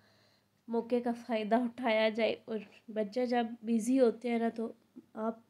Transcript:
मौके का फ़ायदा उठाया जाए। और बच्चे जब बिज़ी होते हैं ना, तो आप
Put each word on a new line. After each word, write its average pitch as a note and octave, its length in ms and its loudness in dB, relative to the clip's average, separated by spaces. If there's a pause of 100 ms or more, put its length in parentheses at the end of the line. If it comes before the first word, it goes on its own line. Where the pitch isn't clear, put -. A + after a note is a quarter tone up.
(720)
मौके A#3 300 0
का A#3+ 120 -2
फ़ायदा A3+ 460 0
उठाया A#3 520 2
जाए। A3 240 0 (140)
और A3 160 -6 (260)
बच्चे A3 360 -2
जब A#3 380 0
बिज़ी A#3 320 2
होते A#3 320 4
हैं A#3 100 0
ना, A3+ 120 2
तो A3+ 260 -8 (400)
आप A3 340 -6